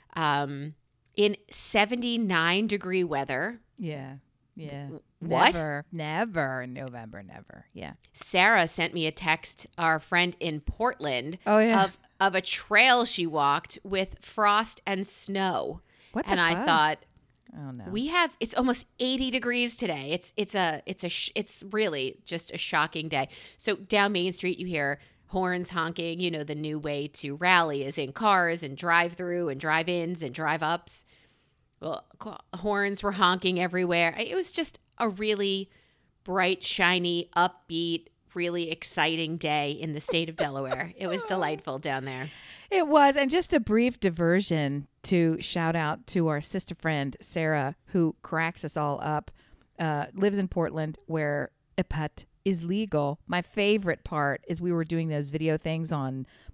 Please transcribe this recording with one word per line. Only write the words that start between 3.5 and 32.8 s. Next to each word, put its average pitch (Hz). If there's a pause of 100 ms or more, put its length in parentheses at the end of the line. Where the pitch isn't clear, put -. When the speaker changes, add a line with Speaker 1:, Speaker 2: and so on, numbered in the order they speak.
Speaker 2:
Yeah. 143 (400)
Yeah. 143
Speaker 1:
W-, 143 (180)
what? 170
Speaker 2:
Never, 151
never 156
in 127
November, 123
never. -
Yeah. - (200)
Speaker 1:
Sarah 190
sent -
me 165
a 156
text, - (100)
our 160
friend 175
in 151
Portland, 156
Speaker 2:
Oh, 208
yeah. 220
Speaker 1:
of, 190 (220)
of 196
a 185
trail 240
she 185
walked 147
with 190
frost 214
and 196
snow. 180 (320)
Speaker 2:
What -
the -
Speaker 1:
And 190
I 165
Speaker 2:
fuck? 185
Speaker 1:
thought, 156 (600)
Speaker 2:
Oh, 139
no. 120
Speaker 1:
we 220
have, 339
it's 226
almost 254 (140)
eighty 254
degrees 240
today. 147
It's, -
it's 208
a, 165
it's -
a, 175
sh-, -
it's -
really 165
just -
a 147
shocking 160
day. 143 (280)
So 208
down 202
Main 180
Street, 180
you 180
hear 151 (280)
horns 180
honking, 165
you 180
know, 151
the 151
new 151
way 147
to 143
rally 165
is 135
in 139
cars 180
and 139
drive-through 175
and 135
drive-ins 165
and 131
drive-ups. 156 (760)
Well, - (140)
co-, - (180)
horns 202